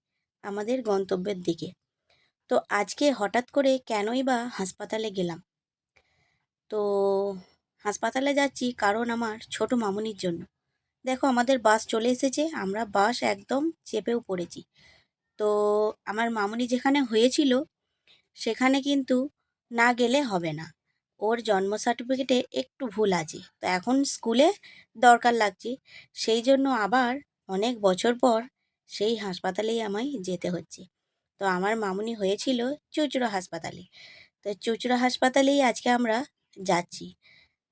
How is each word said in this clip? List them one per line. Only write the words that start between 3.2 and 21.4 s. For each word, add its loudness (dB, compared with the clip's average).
করে 4
কেনই -2
বা 2
হাসপাতালে -6
গেলাম? -4
তো -2
হাসপাতালে -2
যাচ্ছি 0
কারণ 2
আমার -4
ছোট -2
মামুনির -4
জন্য। -2
দেখো, -2
আমাদের 4
বাস 6
চলে 0
এসেছে, 0
আমরা -2
বাস 4
একদম -4
চেপেও -2
পড়েছি। -6
তো 0
আমার -2
মামুনি -2
যেখানে 4
হয়েছিল 4
সেখানে 2
কিন্তু 2
না 4
গেলে 2
হবে -2
না, -12
ওর 0